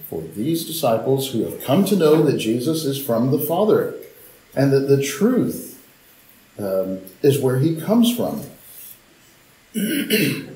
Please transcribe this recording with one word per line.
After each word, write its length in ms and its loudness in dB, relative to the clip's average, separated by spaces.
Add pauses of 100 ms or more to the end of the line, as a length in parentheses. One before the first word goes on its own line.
(100)
for 100 -8
these 460 -6
disciples 640 -2
who 140 -2
have 180 -8
come 220 2
to 100 0
know 280 6
that 160 2
Jesus 460 -2
is 160 -2
from 300 0
the 80 2
Father, 560 0 (600)
and 160 4
that 160 2
the 120 4
truth, 800 -2 (800)
um, 400 -2 (240)
is 160 4
where 220 0
he 160 0
comes 400 2
from. 260 -6 (1300)
<clears throat> 800 -2